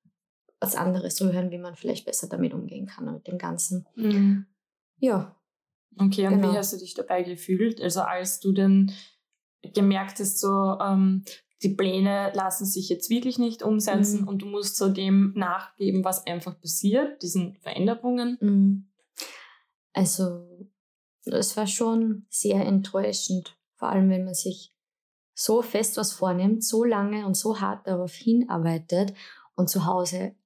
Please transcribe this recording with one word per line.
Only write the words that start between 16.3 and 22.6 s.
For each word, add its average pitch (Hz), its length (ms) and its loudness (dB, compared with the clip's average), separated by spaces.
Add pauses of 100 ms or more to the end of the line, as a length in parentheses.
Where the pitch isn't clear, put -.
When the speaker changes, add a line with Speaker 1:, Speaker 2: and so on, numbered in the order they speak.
Speaker 2:
passiert, 233 640 0
diesen 180 360 -4
Veränderungen. 240 840 -2
Speaker 1:
Mhm. 196 480 4 (1040)
Also, 180 760 -2 (560)
es - 320 -2
war 214 100 0
schon 226 600 0
sehr 196 360 0